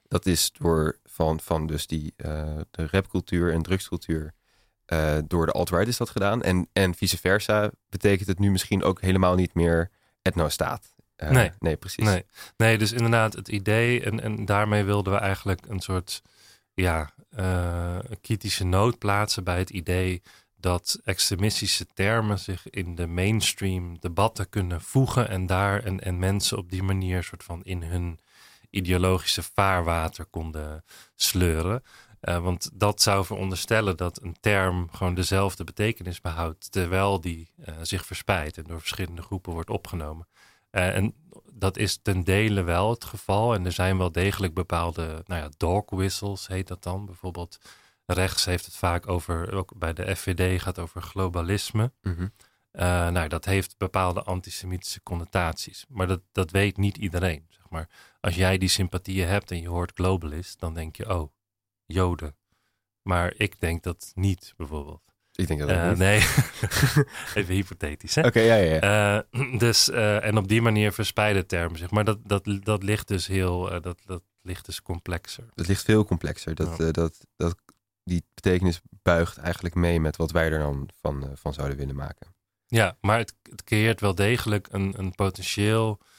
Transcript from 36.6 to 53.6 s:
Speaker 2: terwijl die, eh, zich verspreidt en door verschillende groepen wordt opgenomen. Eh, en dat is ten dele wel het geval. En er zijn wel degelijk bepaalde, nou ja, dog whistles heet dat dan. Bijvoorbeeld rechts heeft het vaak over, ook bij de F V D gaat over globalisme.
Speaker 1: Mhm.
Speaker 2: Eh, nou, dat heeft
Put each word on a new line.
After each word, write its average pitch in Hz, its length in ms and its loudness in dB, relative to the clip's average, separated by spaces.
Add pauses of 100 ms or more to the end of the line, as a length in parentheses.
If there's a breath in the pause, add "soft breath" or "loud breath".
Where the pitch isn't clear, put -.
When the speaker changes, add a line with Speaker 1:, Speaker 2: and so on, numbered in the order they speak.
Speaker 2:
terwijl 95 480 2
die, 82 300 -8 (140)
eh, 82 180 -12
zich 90 240 -6
verspreidt 80 520 -4
en 80 60 -12
door 82 160 -10
verschillende 85 420 -8
groepen 90 300 -8
wordt 82 180 -8
opgenomen. 80 580 -8 (420 soft breath)
Eh, 92 260 0
en 98 180 0 (380)
dat 95 240 -2
is 104 260 -2
ten 92 220 0
dele 98 380 4
wel 87 280 2
het 120 140 -4
geval. 107 500 0
En 92 100 -2
er 90 80 -2
zijn 92 260 2
wel 90 140 0
degelijk 92 420 0
bepaalde, 82 720 -4
nou 85 160 -4
ja, 73 140 -10
dog 92 340 0
whistles 98 560 -4
heet 95 220 -4
dat 90 140 -12
dan. 101 240 -6
Bijvoorbeeld 90 520 -12 (480 loud breath)
rechts 92 380 0
heeft 90 200 0
het - 120 -16
vaak 87 320 -2
over, 87 460 -2
ook 95 240 -4
bij 82 140 -2
de 90 220 -4
F - 60 -6
V 92 380 0
D 87 40 -6
gaat 90 160 -6
over 90 240 -10
globalisme. 95 920 -2 (100)
Speaker 1:
Mhm. 90 240 -2 (440 soft breath)
Speaker 2:
Eh, 90 380 0
nou, 87 200 0
dat 85 160 -4
heeft 95 340 0